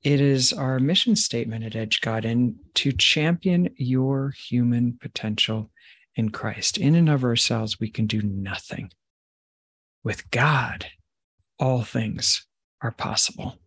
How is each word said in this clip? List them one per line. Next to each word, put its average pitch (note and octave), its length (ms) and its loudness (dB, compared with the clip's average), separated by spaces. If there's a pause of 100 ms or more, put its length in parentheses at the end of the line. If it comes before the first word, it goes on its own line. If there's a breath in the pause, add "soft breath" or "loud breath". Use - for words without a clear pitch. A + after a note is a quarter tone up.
It C#3+ 180 4
is C3+ 320 4
our C3 260 -2
mission F#3+ 380 2
statement A2+ 480 -2
at A2 100 -8
Edge A2+ 240 -2
God A2+ 240 -2
In A#2 320 2 (200)
to C#3 180 0
champion F3 800 2
your C3 540 0
human A#2+ 720 0
potential A2 680 -4 (460 soft breath)
in A2 140 0
Christ. G#2+ 480 -6
In D3 180 4
and E3+ 140 6
of C3+ 160 2
ourselves, A#2 520 0
we A2 120 -4
can A2 180 -2
do A2 140 -2
nothing. G2 680 -6 (1120)
With - 300 -6
God, C3 540 0 (760)
all B2+ 240 2
things G#2+ 640 -4 (340)
are A#2 100 -4
possible - 760 -6